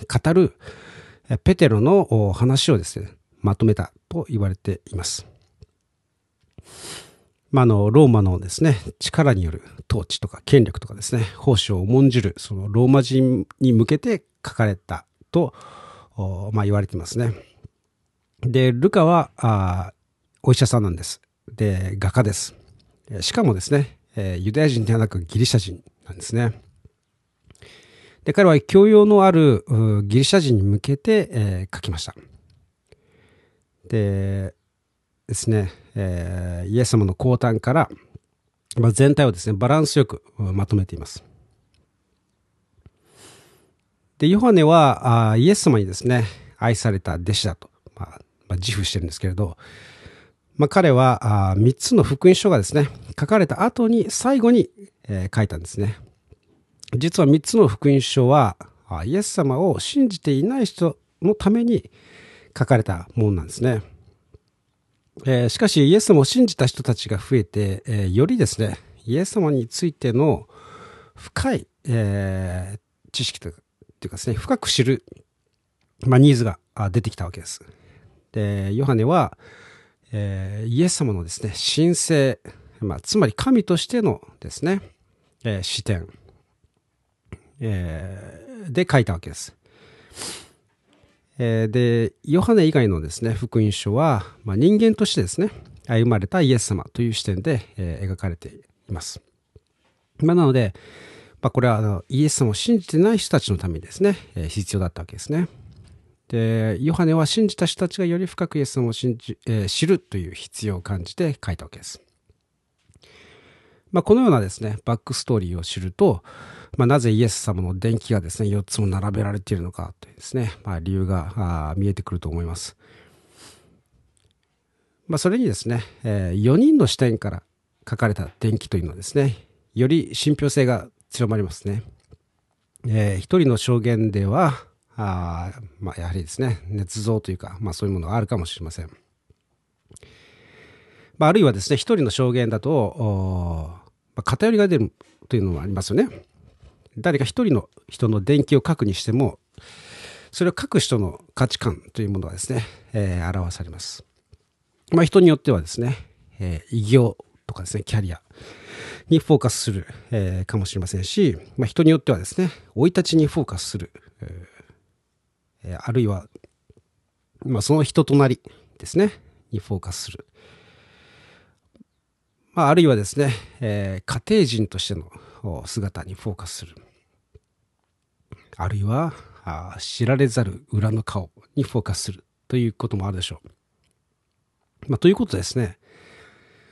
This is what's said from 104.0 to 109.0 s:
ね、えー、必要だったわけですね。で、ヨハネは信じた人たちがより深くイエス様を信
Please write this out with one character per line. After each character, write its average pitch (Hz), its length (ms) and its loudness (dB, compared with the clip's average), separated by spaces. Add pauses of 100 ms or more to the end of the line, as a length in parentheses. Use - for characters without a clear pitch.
ね、 202 160 2 (160)
え 85 120 -6
ー、 - 20 -6
必 98 280 -6
要 98 40 -2
だ 92 80 -2
っ - 40 -8
た 82 120 -12
わ - 20 -18
け - 80 -20
で 104 60 -16
す - 120 -10
ね。 165 160 -2 (800)
で、 113 540 0
ヨ 156 140 0
ハ 175 100 0
ネ 160 80 2
は 160 140 2
信 220 200 2
じ 185 80 -6
た 175 120 -2
人 - 120 -6
た 180 80 -2
ち - 120 -12
が 185 60 -2
よ 170 120 -2
り 185 80 -4
深 175 220 -6
く - 100 -8
イ 147 40 0
エ 135 40 -2
ス - 120 -8
様 120 100 0
を 113 60 -4
信 123 240 -4